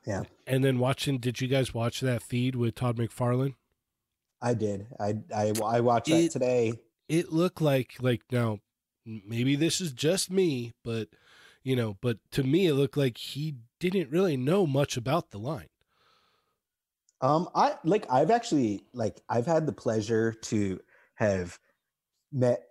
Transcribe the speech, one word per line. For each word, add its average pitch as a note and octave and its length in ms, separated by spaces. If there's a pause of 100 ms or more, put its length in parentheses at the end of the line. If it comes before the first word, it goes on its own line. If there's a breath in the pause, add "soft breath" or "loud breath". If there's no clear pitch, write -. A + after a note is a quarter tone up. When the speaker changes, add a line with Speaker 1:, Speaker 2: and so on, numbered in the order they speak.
Speaker 1:
Yeah. G#2+ 200 (220)
Speaker 2:
And C3 160
then C3 160
watching, C3+ 400
did A#2+ 220
you B2+ 60
guys C3 260
watch A#2 280
that B2 220
feed B2+ 320
with A#2+ 200
Todd B2 220
McFarlane? B2 580 (840)
Speaker 1:
I B2 120
did. G#2 340 (120)
I, G#2 160 (200)
I, G#2+ 160 (120)
I A#2 180
watched A#2 280
that E3 140
Speaker 2:
It D#3+ 80
Speaker 1:
today. B2 500 (280)
Speaker 2:
it E3 220
looked E3 300
like, C3+ 400
like, B2 300
now, A2+ 280 (480)
m-, A2 180
maybe A#2+ 300
this D#3 260
is D#3 120
just E3+ 380
me, C#3+ 420 (100)
but, A2+ 260 (540 soft breath)
you C3 120
know, A2 260
but A#2+ 180 (120)
to C#3+ 120
me, E3 240
it D3+ 80
looked C#3 220
like C3+ 200
he D3 400 (220)
didn't F3+ 320
really E3+ 260
know E3 300
much C#3 300
about C3 340
the G2+ 80
line. A#2 300 (1500)
Speaker 1:
Um, D3+ 340
I, C4 280
like, F3+ 280
I've D3 200
actually, C3 600
like, A2 360
I've A#2 160
had D#3+ 200
the B2+ 80
pleasure A2+ 600
to G2+ 460 (360 soft breath)
have F#2+ 440 (720)
met B2 400